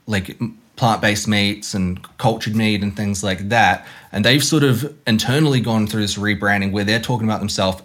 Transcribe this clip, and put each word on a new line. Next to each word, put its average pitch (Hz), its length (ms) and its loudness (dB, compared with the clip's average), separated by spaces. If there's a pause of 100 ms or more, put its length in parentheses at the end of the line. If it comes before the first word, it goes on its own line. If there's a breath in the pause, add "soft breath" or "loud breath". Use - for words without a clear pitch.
like, 98 240 -2 (120)
m-, 110 140 -6 (200)
plant-based 107 520 2
meats 104 460 0
and 90 260 -2 (200)
cultured 110 360 0
meat 107 280 0
and 101 120 -2
things 101 280 -4
like 98 260 -2
that. 104 380 2 (240 loud breath)
And 107 120 0
they've 135 200 4
sort 147 200 2
of 131 320 0 (120)
internally 123 540 2
gone 110 260 0
through 107 140 -2
this 98 140 -2
rebranding 101 560 0
where 101 120 0
they're 110 160 0
talking 113 280 -2
about 104 120 0
themselves 95 460 -2